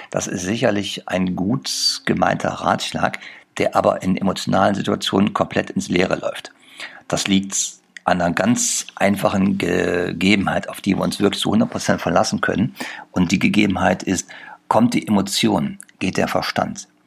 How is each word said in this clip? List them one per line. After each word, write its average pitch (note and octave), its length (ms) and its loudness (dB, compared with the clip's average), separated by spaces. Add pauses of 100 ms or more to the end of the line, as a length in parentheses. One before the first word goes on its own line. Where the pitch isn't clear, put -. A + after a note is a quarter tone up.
(120)
Das - 160 -2
ist F#2 160 -6
sicherlich G#2 680 -2
ein F#2 260 0
gut - 720 -2
gemeinter - 440 2
Ratschlag, - 680 -2 (400)
der G2+ 180 0
aber G2 280 2
in F#2 120 2
emotionalen F#2+ 600 2
Situationen G2+ 580 0
komplett - 380 -2
ins - 180 -4
Leere - 300 2
läuft. - 320 -8 (560)
Das - 180 -2
liegt G3 300 2 (480)
an F2+ 180 0
einer E2+ 140 2
ganz - 500 0 (120)
einfachen G2 600 2
Gegebenheit, F2+ 1120 0
auf - 100 -12
die F#2+ 160 0
wir F#2 60 -2
uns F#2 180 -2
wirklich G2 220 2
zu - 80 -2
hundert G#2+ 220 2
Prozent - 300 -2
verlassen F2+ 380 0
können. - 360 0 (340)
Und F#2 220 0
die F#2+ 80 2
Gegebenheit F#2+ 640 2
ist, - 260 -2 (380)
kommt A#2+ 260 4
die - 120 0
Emotion, G2 760 0 (200)
geht F#2+ 160 -2
der F#2 140 0
Verstand. - 580 -4 (200)